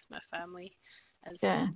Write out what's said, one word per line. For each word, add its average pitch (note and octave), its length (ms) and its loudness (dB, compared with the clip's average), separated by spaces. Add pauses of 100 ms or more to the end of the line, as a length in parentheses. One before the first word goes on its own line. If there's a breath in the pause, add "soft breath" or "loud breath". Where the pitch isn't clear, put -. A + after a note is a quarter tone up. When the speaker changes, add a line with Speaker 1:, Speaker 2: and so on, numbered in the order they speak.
Speaker 1:
my - 100 -10 (120)
family F3+ 400 -8 (600 soft breath)
is F3 120 -2
Speaker 2:
Yeah. F#3 320 4